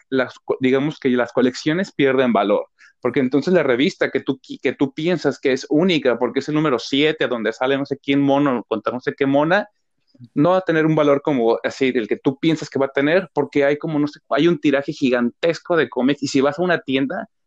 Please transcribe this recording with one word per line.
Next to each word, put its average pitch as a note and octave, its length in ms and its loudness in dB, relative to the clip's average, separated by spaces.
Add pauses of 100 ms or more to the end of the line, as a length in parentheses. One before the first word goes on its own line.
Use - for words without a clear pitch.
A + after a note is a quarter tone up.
las B2+ 300 -4
co-, - 220 -4
digamos C3+ 380 0
que C3 120 0
las B2 200 0
colecciones D3+ 600 -2
pierden C3 400 2
valor, G2+ 360 0 (340)
porque B2+ 180 -2
entonces C#3+ 320 0
la F3 100 4
revista C3+ 480 0
que B2+ 100 -2
tú C3 200 -6
qui-, - 220 -14
que B2+ 100 0
tú C3+ 220 -2
piensas D#3 440 -2
que C3+ 140 0
es C3+ 160 -4
única, D3 500 2
porque B2 200 -2
es C3+ 100 -4
el D3+ 60 -4
número D3+ 240 0
siete, C#3 500 -2
donde A2+ 240 -4
sale C3+ 240 -2
no C#3 80 -4
sé C#3 140 -6
quién C#3 240 0
mono C#3 440 0
contra A2+ 280 -4
no B2+ 60 -8
sé C#3 120 -4
qué C3+ 140 -2
mona, D#3 420 0 (680)
no D3+ 160 2
va F#3 80 2
a - 20 2
tener D#3+ 240 0
un D#3 100 2
valor C#3+ 280 2
como A#2 420 2
así, B2+ 300 -2
el A2+ 120 -2
que - 120 -4
tú - 200 -2
piensas D#3+ 300 -2
que C3 100 -6
va C3+ 80 2
a - 60 -16
tener, D#3 400 0
porque C#3+ 320 0
hay D3 140 2
como, D#3 200 -4
no D3 80 2
sé, - 220 -16
hay C#3+ 180 2
un F3 140 2
tiraje C#3 320 0
gigantesco B2+ 840 -2
de C#3+ 140 2
cómics, C3 340 -2
y C#3+ 60 -4
si C3 140 0
vas C#3+ 160 0
a F3 40 -4
una E3+ 180 0
tienda, C3+ 500 -4 (160)